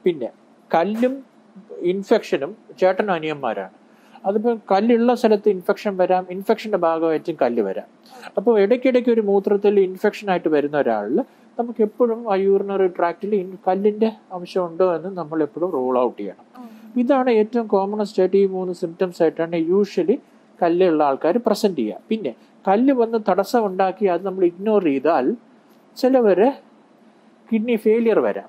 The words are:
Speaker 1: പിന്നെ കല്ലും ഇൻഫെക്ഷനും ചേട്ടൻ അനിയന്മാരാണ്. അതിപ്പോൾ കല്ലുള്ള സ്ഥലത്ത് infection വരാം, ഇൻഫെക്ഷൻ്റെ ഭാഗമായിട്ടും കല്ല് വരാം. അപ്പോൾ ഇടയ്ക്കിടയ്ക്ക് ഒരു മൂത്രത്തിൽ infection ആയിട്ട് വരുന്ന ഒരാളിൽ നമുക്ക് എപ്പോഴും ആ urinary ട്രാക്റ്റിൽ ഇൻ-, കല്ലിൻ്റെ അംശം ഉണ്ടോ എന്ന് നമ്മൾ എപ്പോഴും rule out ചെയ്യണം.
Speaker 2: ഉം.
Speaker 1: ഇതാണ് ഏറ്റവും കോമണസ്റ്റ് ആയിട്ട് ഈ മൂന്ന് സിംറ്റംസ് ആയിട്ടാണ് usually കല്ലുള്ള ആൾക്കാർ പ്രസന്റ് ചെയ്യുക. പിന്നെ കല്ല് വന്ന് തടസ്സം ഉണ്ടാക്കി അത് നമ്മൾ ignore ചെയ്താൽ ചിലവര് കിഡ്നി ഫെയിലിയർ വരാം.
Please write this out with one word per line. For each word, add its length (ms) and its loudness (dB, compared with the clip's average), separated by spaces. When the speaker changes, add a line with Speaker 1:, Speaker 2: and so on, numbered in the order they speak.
Speaker 1:
പിന്നെ 280 -2
കല്ലും 420 0
ഇൻഫെക്ഷനും 680 -2
ചേട്ടൻ 340 0
അനിയന്മാരാണ്. 640 -6
അതിപ്പോൾ 300 0
കല്ലുള്ള 480 2
സ്ഥലത്ത് 340 2
infection 480 -2
വരാം, 340 2
ഇൻഫെക്ഷൻ്റെ 480 -4
ഭാഗമായിട്ടും 580 -2
കല്ല് 260 0
വരാം. 260 -6
അപ്പോൾ 260 2
ഇടയ്ക്കിടയ്ക്ക് 500 2
ഒരു 120 2
മൂത്രത്തിൽ 580 2
infection 500 -2
ആയിട്ട് 180 0
വരുന്ന 300 0
ഒരാളിൽ 400 0
നമുക്ക് 240 -4
എപ്പോഴും 440 -2
ആ 100 0
urinary 520 0
ട്രാക്റ്റിൽ 460 -4
ഇൻ-, 280 -4
കല്ലിൻ്റെ 480 0
അംശം 340 -4
ഉണ്ടോ 280 0
എന്ന് 220 -8
നമ്മൾ 260 -6
എപ്പോഴും 280 -4
rule 280 -2
out 200 0
ചെയ്യണം. 260 -12
Speaker 2:
ഉം. 100 -20
Speaker 1:
ഇതാണ് 340 2
ഏറ്റവും 380 0
കോമണസ്റ്റ് 540 0
ആയിട്ട് 140 2
ഈ 120 4
മൂന്ന് 260 -6
സിംറ്റംസ് 480 -4
ആയിട്ടാണ് 480 -2
usually 480 2
കല്ലുള്ള 460 2
ആൾക്കാർ 340 0
പ്രസന്റ് 420 0
ചെയ്യുക. 260 -4
പിന്നെ 240 -4
കല്ല് 280 4
വന്ന് 300 0
തടസ്സം 420 0
ഉണ്ടാക്കി 420 -2
അത് 200 0
നമ്മൾ 180 -2
ignore 400 0
ചെയ്താൽ 420 2
ചിലവര് 520 4
കിഡ്നി 280 0
ഫെയിലിയർ 440 2
വരാം. 280 -4